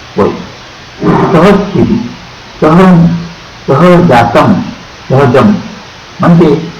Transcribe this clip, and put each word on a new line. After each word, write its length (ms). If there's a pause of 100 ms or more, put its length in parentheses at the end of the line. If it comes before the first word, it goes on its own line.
(160)
होय. 140 (1000)
सहज 380
स्थिती, 400 (500)
सहन-, 460 (600)
सहजातम, 880 (560)
सहजम 440 (680)
म्हणजे 480 (120)